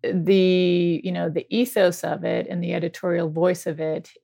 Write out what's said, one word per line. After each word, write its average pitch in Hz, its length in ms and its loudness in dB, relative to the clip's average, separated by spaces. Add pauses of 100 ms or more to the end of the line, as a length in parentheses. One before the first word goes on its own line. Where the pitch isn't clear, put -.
the, 180 1000 4
you 180 80 -4
know, 175 160 -2
the 160 200 -4
ethos 208 540 0
of 170 220 -6
it - 240 -2
and 175 120 -6
the 175 140 -4
editorial 170 560 -2
voice 175 380 0
of 156 100 -6
it 160 320 -6 (140)